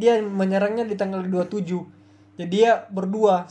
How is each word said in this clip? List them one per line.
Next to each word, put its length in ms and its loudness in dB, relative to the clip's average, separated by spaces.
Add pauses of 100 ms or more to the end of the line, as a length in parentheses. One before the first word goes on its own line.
dia 240 4
menyerangnya 640 -2
di 80 -4
tanggal 240 -4
dua 240 -2
puluh 160 -6
tujuh. 220 -4 (580)
Jadi 80 -6
dia 400 2
berdua 640 0